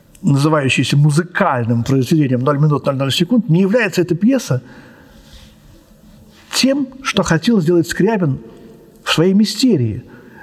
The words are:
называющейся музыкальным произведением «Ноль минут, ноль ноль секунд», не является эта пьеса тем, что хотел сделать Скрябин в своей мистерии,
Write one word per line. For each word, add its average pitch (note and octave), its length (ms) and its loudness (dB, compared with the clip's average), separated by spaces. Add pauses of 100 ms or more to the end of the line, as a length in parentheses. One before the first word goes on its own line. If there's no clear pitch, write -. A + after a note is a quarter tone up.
(220)
называющейся C#3+ 760 0
музыкальным C#3+ 840 0
произведением C3 600 0
«Ноль C#3+ 160 0
минут, D3 280 0
ноль C#3 100 -2
ноль C3+ 160 -2
секунд», G#3 360 0
не E3+ 140 2
является G3 400 0
эта E3+ 120 -2
пьеса G3+ 480 0 (1900)
тем, C4+ 340 0 (160)
что - 220 -2
хотел A3+ 360 0
сделать E3+ 280 2
Скрябин F#3 500 0 (640)
в - 100 -6
своей F#3+ 220 2
мистерии, F#3+ 680 0 (400)